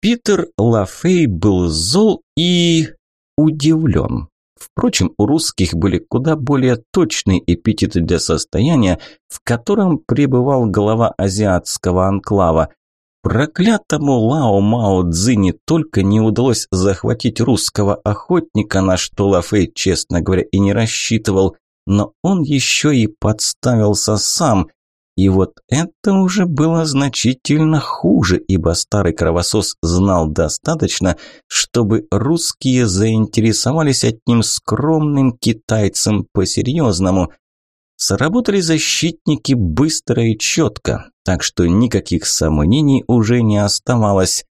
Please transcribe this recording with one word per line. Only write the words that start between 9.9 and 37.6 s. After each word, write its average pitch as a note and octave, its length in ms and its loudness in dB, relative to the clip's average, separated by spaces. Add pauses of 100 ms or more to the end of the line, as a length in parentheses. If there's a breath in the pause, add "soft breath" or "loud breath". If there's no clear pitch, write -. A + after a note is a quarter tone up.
пребывал C3 680 0
глава G#2+ 520 0
азиатского F#2 920 0
анклава. F#2 680 0 (480)
Проклятому D3+ 1000 0
Лао A2+ 400 2
Мао G2 500 2
Цзы G2+ 280 0
не F#2 160 2
только - 500 -2
не G2+ 160 2
удалось A2 500 0
захватить G2+ 680 -2
русского G#2+ 560 0
охотника, G#2+ 840 -2
на F#2+ 160 2
что - 320 -2
Лафей, F#2+ 440 0
честно F2 460 -2
говоря, F#2 320 0
и F#2+ 80 0
не G2+ 140 2
рассчитывал, G#2+ 840 -2 (320)
но G2+ 240 0 (100)
он F#3 200 0
ещё C#3+ 500 0
и A#2+ 160 2
подставился G#2+ 1080 -2
сам. G#2 500 0 (480)
И F#2+ 140 4
вот F#2+ 300 0 (100)
это F3 440 -2
уже F#3+ 340 2
было D#3+ 380 0
значительно D3 920 0
хуже, - 600 0
ибо E2 320 0
старый F2+ 420 -2
кровосос E2+ 680 -2
знал F2+ 460 2
достаточно, F2 880 -2 (300 loud breath)
чтобы - 600 -2
русские B2+ 800 0
заинтересовались A2 1160 0
одним A#2 380 0
скромным C#3+ 960 -2
китайцем G#2+ 960 -2
по-серьёзному. F#2+ 1000 0 (640 loud breath)